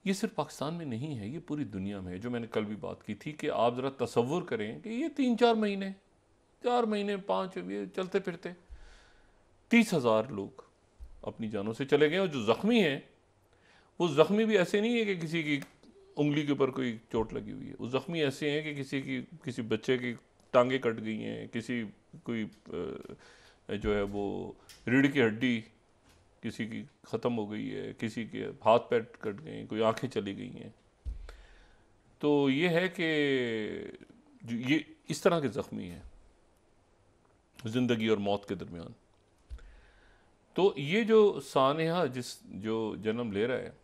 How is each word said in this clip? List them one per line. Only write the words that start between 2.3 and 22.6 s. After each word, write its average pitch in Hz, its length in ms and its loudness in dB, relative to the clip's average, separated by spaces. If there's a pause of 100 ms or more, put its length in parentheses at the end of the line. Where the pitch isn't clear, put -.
मैंने 117 180 -4
कल 110 160 0
भी 104 140 -6
बात 90 240 -10
की 107 140 -8
थी 151 160 -10
कि 151 180 -6
आप 120 260 4
ज़रा 131 220 -2
तसव्वुर 127 460 0
करें 110 360 -4
कि 214 120 -12
ये 269 180 -4
तीन 247 260 0
चार 233 180 6
महीने, 196 360 -2 (720)
चार 240 240 2
महीने, 208 380 0
पाँच, 190 340 -2
ये 190 280 -6 (100)
चलते 190 240 -2
फिरते 175 340 -8 (1160)
तीस 226 240 8
हज़ार 117 360 4
लोग 98 340 -8 (600)
अपनी 110 240 -8
जानों 107 240 -4
से 123 120 -6
चले 143 260 6
गए, 175 80 0
और 196 100 0
जो 139 160 -4
ज़ख्मी 214 360 4
हैं, 147 220 2 (1000)
वो 175 100 4
ज़ख्मी 156 340 6
भी 220 120 4
ऐसे 185 240 4
नहीं 233 160 2
है 226 80 2
कि 202 120 0
किसी 165 260 -2
की 147 180 0 (560)
उंगली 147 300 2
के 143 60 2
ऊपर 135 180 4
कोई 127 220 -2 (200)
चोट 110 200 0
लगी 104 180 -8
हुई 101 160 -12
है, 90 140 -12
वो 113 80 -6
ज़ख्मी 131 340 -2
ऐसे 143 280 0
हैं 151 140 -2
कि 151 100 -6
किसी 139 280 -4
की, 135 180 -6 (240)
किसी 123 200 -6
बच्चे 110 340 2
की 123 140 -4 (420)
टांगें 131 260 6
कट 113 200 -2
गई 110 180 -4
हैं, 110 300 -8
किसी 117 340 -6 (420)
कोई, 113 200 -4
अ, - 1300 -12